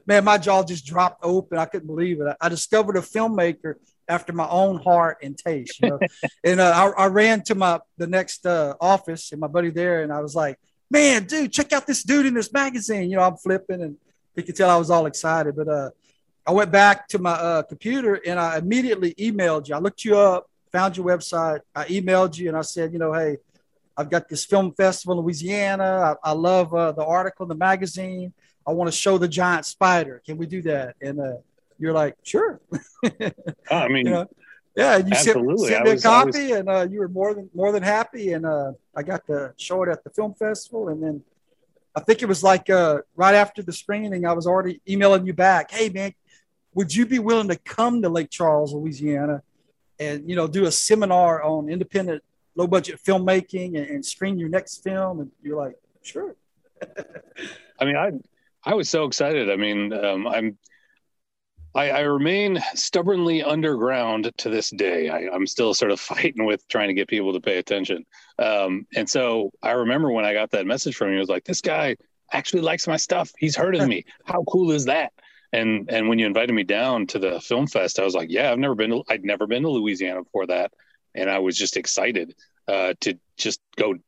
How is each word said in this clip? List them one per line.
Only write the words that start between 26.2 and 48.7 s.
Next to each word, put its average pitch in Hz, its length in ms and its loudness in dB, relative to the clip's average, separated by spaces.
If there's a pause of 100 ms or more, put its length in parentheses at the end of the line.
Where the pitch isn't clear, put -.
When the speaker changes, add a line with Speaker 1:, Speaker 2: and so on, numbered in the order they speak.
Speaker 1:
I, 156 80 -2
I - 20 0
love, 175 420 2
uh, 165 160 2
the 151 140 -4
article 185 400 -2
in 170 40 -10
the 160 60 -6 (140)
magazine. 185 640 -6 (340)
I 151 40 -2
wanna 170 200 -2
show 196 280 2
the 180 80 2
giant 170 380 0
spider. 165 600 0
Can 156 120 -10
we 165 100 -6
do 180 160 -8
that?" 139 380 -4
And, 139 180 -8
uh, 131 180 -8 (420)
you're 160 140 -2
like, 151 300 0
"Sure." - 360 -2 (420)
<laughs> 240 80 0 (600)
Speaker 2:
Oh, 165 60 2 (100)
I - 0 -
mean, 131 180 0
Speaker 1:
You - 60 2
know? 175 140 0 (520)
Yeah, 247 200 4
you 190 180 2
sent, 156 220 4
Speaker 2:
absolutely. 143 320 2
Speaker 1:
sent 214 120 2
Speaker 2:
I - 40 2
Speaker 1:
me 220 60 8
a - 20 4
Speaker 2:
was, 202 120 0
I 233 200 8
was 269 100 -2
Speaker 1:
copy, 277 160 -2
and, 196 180 -2
uh, 185 220 2
you 208 80 -8
were 190 80 -2
more 190 260 -2
than, 190 200 -12
more 190 180 0
than 208 100 0
happy. 208 520 0
And, 160 120 -4
uh, 143 280 -2 (200)
I 147 100 -8
got 170 240 -8
to 143 280 -4
show 185 280 -4
it 175 60 0
at 160 140 -4
the - 60 -18
film 214 240 -4
festival. 214 560 -6
And 156 120 -6
then 160 220 -6 (720)
I 151 60 -4
think 220 200 4
it 254 40 -2
was, 190 180 0
like, 190 260 4
uh, 170 280 4 (180)
right 190 200 6
after 202 280 2
the 175 80 -8
screening, 202 540 -6
I 170 80 2
was 170 120 -2
already 180 420 0
emailing 196 380 4
you 185 80 -4
back, 180 380 4
"Hey, 220 160 0
man, 196 260 -6 (600)
would 175 200 -2
you 233 120 4
be 247 140 0
willing 220 280 2
to 175 80 0
come 240 460 0
to 185 80 0
Lake 165 200 -2
Charles, 151 440 2